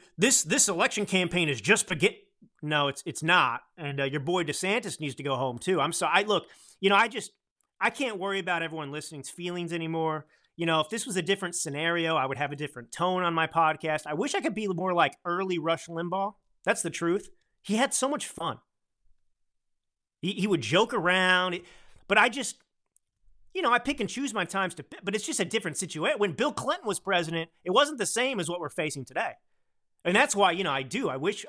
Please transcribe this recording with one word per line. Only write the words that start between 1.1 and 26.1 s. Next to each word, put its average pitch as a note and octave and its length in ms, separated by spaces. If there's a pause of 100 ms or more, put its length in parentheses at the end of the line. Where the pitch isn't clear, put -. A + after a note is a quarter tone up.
is A#2+ 120
just F#3 260
begin-, F3+ 280 (460)
no, D3+ 260
it's, C3+ 180
it's D#3 180
not. D#3 380 (160)
And, C#3+ 220
uh, C#3 60
your C#3 140
boy F3 240
DeSantis F#3 560
needs C#3+ 160
to C#3 80
go C#3 120
home B2 220
too. F3+ 240
I'm D3+ 120
so-, F3 140
I, F3 160
look, G#3 220 (340)
you F#3+ 100
know, G3+ 60
I A3+ 120
just, A3+ 240 (500)
I A3+ 80
can't A3+ 300
worry G3 200
about F3 220
everyone D#3 300
listening's D3 380
feelings F3 440
anymore. D#3+ 520 (300)
You E3+ 100
know, E3 160
if - 80
this A3+ 160
was G#3+ 100
a F#3 60
different F3+ 340
scenario, D#3+ 600
I C3+ 80
would C3+ 120
have C#3+ 140
a C#3+ 60
different B2+ 340
tone F3+ 320
on E3+ 100
my D#3+ 140
podcast. D#3 580
I D3+ 80
wish A#3+ 220
I G4 60
could B3+ 120
be G#3+ 140
more F#3 260
like D#3 300
early F3+ 340
Rush D#3+ 300
Limbaugh. F3 460 (320)
That's G3 160
the E3+ 80
truth. F3+ 400 (320)
He G#3 160
had C4+ 160
so C4 160
much C#4+ 180
fun. C#3+ 300 (1600)
He, F#3+ 120
he F3 140
would F3 140
joke F#3 320
around, F#3 680 (460)
but G3+ 100
I A3 120
just, A#3 280 (960)
you F#4 80
know, B3+ 100
I A#3+ 80
pick B3 200
and G3+ 100
choose B3+ 240
my F#3+ 120
times F#3+ 300
to C#3+ 80
pick, - 200
but G3+ 120
it's G#3 100
just D4+ 140
a F3+ 60
different F#3 320
situa-, G3+ 420